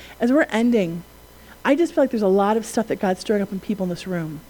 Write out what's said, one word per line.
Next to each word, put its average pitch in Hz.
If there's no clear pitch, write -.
As 240
we're 294
ending, 208
I 262
just 330
feel 294
like 262
there's 220
a 202
lot 202
of 226
stuff 220
that -
God's 185
stirring 208
up 190
in 190
people 196
in 180
this 175
room. 160